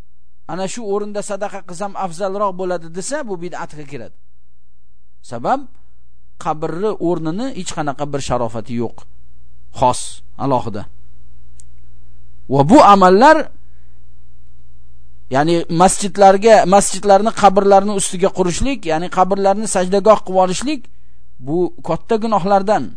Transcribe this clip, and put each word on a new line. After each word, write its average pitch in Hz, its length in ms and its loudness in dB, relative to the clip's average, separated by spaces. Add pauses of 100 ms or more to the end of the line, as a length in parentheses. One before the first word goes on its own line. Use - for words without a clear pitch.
(480)
"Ana 185 200 -6
shu - 140 -8
o'rinda 208 400 -4
sadaqa 196 400 -6
qilsam 190 320 -8
afzalroq 190 600 -4
bo'ladi", 180 400 -4
desa, 190 220 -6 (100)
bu 202 100 -6
bid'atga 156 480 -10
kiradi. 117 320 -10 (1040)
Sabab, 160 420 -4 (720)
qabrni 160 640 -4
o'rnini 170 580 -2
hech - 200 -6
qanaqa 147 320 -4
bir 143 140 -4
sharofati 117 540 -2
yo'q, 117 220 -2 (800)
xos, 127 260 2 (340)
alohida. 113 480 -2 (1600)
Va 139 180 2
bu 190 180 6
amallar, 202 560 8 (1900)
ya'ni 151 260 2 (120)
masjidlarga, 196 960 6
masjidlarni 196 680 4
qabrlarni 196 600 6
ustiga 190 380 0
qurishlik, 190 560 0
ya'ni 160 240 -2
qabrlarni 196 560 2
sajdagoh 190 540 4
qilib 190 180 -2
olishlik, 208 420 0 (540)
bu 135 220 -4 (240)
katta 165 360 -2
gunohlardan. 202 680 2 (120)